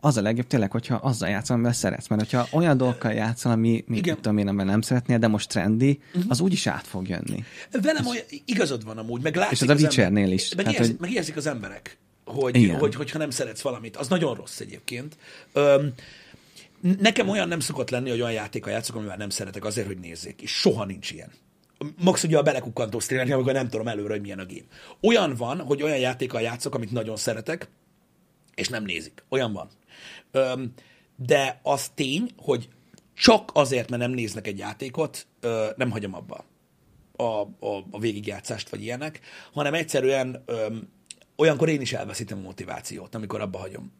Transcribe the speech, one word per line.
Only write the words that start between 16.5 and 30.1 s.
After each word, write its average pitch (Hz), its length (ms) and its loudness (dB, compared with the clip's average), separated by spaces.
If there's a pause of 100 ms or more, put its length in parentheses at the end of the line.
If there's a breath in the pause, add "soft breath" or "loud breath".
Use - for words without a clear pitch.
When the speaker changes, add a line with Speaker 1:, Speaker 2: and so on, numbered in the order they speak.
Speaker 2:
n-, 180 80 4 (100)
nekem 202 300 4
olyan 196 180 0
nem 170 120 -4
szokott 131 300 -4
lenni, 127 200 -2
hogy 117 120 0
olyan 117 120 -2
játékkal 104 380 -6
játszok, 113 240 -4
amivel 104 220 -8
nem 104 120 -8
szeretek 98 360 -8
azért, 104 220 -4
hogy 98 120 -8
nézzék. 85 420 -14
És - 180 -8
soha 117 260 4
nincs 98 260 -10
ilyen. - 200 -16 (720)
Max 180 200 6
ugye 160 140 4
a 143 40 6
belekukkantó 123 580 0
streameknél, 131 360 0
amikor 131 180 2
nem 135 160 0
tudom 110 180 -4
előre, 107 260 -4
hogy 104 80 -4
milyen 98 180 -10
a 95 60 -8
game. 92 200 -16 (360 loud breath)
Olyan 202 340 4
van, 123 240 -4
hogy 143 240 -2
olyan 151 140 0
játékkal 123 440 -2
játszok, 117 340 -4
amit 113 160 -4
nagyon 113 260 -4
szeretek, 113 520 -4 (840)
és 95 120 -4
nem 113 160 -6
nézik. 82 460 -8
Olyan 127 240 0
van. 85 160 -10 (640 loud breath)